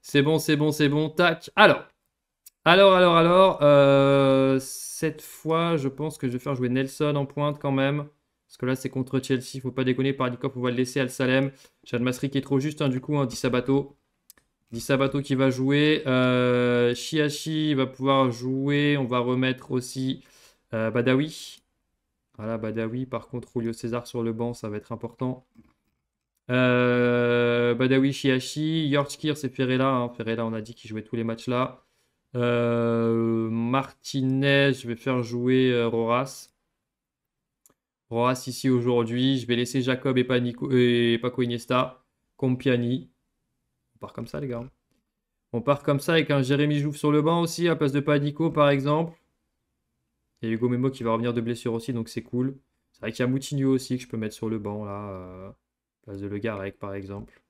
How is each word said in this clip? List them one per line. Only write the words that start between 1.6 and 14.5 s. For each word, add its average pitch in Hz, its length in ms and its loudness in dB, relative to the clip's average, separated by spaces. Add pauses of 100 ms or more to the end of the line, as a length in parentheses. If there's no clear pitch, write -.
Alors, 190 300 8
alors, 180 240 6
alors. 175 440 6
Euh, 139 1000 6
cette - 600 -8
fois, 165 560 -2
je 139 100 -2
pense 143 300 -8
que 135 100 -4
je 120 60 -2
vais 123 60 -6
faire 139 160 -6
jouer 123 140 -2
Nelson 135 460 -2
en 143 100 0
pointe 147 340 -4
quand 143 120 -4
même. 139 360 0 (400)
Parce - 100 -20
que - 100 -6
là, 131 80 0
c'est 131 140 -8
contre 131 300 -4
Chelsea. 131 420 -4
Faut 127 100 -8
pas 131 120 -4
déconner. 131 300 0
Paradikov, 135 420 -4
on 123 60 -8
va 127 80 0
le 123 80 -2
laisser. 127 220 -2
Al 123 100 0
Salem. 135 420 0 (320)
Chad 120 200 -4
Masri 127 260 -2
qui 135 80 -2
est 135 40 0
trop 135 180 0
juste, 151 240 -4
hein, 139 60 2
du 127 120 -4
coup, 147 160 -4
hein, 139 80 2
Di 123 100 -6
Sabato. 135 640 -2 (760)